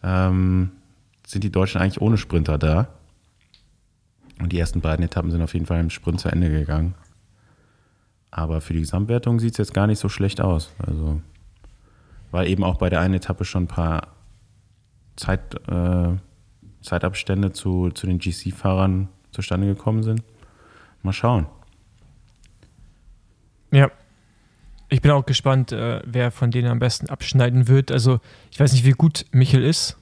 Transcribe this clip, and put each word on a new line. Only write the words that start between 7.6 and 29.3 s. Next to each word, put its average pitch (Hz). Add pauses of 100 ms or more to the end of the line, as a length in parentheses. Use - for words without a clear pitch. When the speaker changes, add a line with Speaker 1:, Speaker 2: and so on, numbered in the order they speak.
Speaker 1:
Aber 80
für -
die 82
Gesamtwertung 110
sieht's 113
jetzt 104
gar 101
nicht 107
so 101
schlecht 98
aus. 85 (120)
Also, 78 (1120)
weil 90
eben 95
auch 90
bei 92
der 85
einen 92
Etappe 92
schon 90
ein 85
paar 82 (1040)
Zeit, - (140)
äh, 87 (720)
Zeitabstände 95
zu, 90
zu -
den 92
G-C-Fahrern 95 (240)
zustande 98
gekommen 110
sind. 110 (800)
Mal 95
schauen. 110 (2250)
Speaker 2:
Ja. 139 (1000)
Ich 131
bin 143
auch 139
gespannt, 135
äh, 117
wer 123
von 120
denen 120
am 120
besten 123
abschneiden 127
wird. 131
Also, 127 (320)
ich -
weiß 139
nicht, 123
wie 135
gut 156